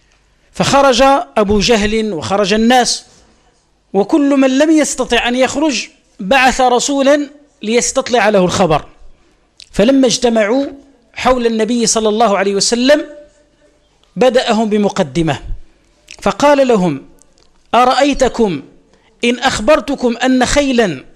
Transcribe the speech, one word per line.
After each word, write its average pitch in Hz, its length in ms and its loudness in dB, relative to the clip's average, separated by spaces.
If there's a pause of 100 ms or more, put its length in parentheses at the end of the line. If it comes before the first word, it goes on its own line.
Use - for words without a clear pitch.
(520)
فخرج 262 500 2 (360)
أبو 214 220 0
جهل 208 540 -2
وخرج 185 400 -2
الناس، 233 520 0 (880)
وكل 277 360 0
من 269 280 2
لم 311 140 2
يستطع 247 560 0
أن 240 80 -2
يخرج 262 520 -2 (320)
بعث 254 420 0
رسولاً 277 680 0 (320)
ليستطلع 226 680 -2
له 196 160 2
الخبر. 170 400 0 (840)
فلما 262 360 2
اجتمعوا 226 580 0 (480)
حول 247 320 -2
النبي 226 400 -2
صلى 214 240 -2
الله 208 280 0
عليه 196 180 -2
وسلم 247 500 0 (1080)
بدأهم 233 540 0
بمقدمة، 175 680 -2 (840)
فقال 277 460 2
لهم: 180 380 0 (680)
"أرأيتكم 247 840 0 (640)
إن 240 160 -2
أخبرتكم 254 760 -2
أن 254 280 0
خيلاً 233 600 0 (100)